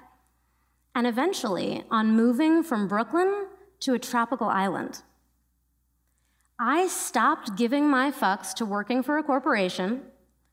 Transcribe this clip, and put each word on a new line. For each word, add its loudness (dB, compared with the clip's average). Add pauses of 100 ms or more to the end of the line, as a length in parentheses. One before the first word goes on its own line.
(960)
And 0
eventually, -2
on 2
moving 4
from -2
Brooklyn 0 (340)
to 0
a 0
tropical -2
island. -2 (1600)
I 0
stopped -2
giving 2
my 2
fucks -2
to -4
working -2
for 0
a -2
corporation, 0 (500)